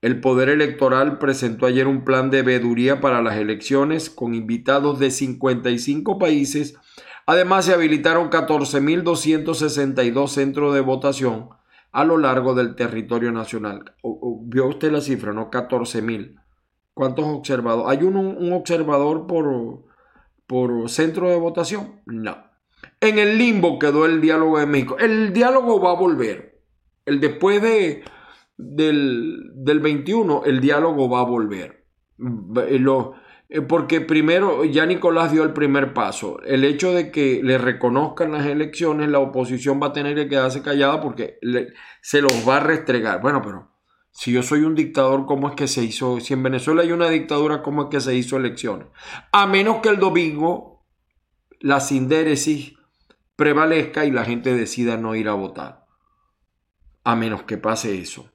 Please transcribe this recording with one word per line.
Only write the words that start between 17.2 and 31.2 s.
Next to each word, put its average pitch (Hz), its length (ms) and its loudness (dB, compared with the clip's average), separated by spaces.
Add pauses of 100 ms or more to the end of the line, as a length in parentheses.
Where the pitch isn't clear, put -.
observadores? 127 720 -2
¿Hay 156 80 0
un, 190 120 2
un 190 360 -2
observador 160 720 0
por, 135 600 -4 (600)
por 120 440 0
centro 165 400 0
de 175 80 4
votación? 170 680 -4
No. 110 300 -8 (680)
En 214 140 4
el 208 180 4
limbo 196 420 4
quedó 147 260 4
el 165 140 4
diálogo 160 400 4
de 147 60 2
México. 135 340 0
El 220 320 2
diálogo 240 480 4
va 180 120 4
a 175 40 2
volver. 151 680 -2 (420)
El 143 140 0
después 180 420 2
de, 208 420 2 (540)
del, 143 960 0
del 143 260 2
veintiuno, 165 640 0
el 131 160 2
diálogo 147 480 2
va 123 120 0
a 123 60 2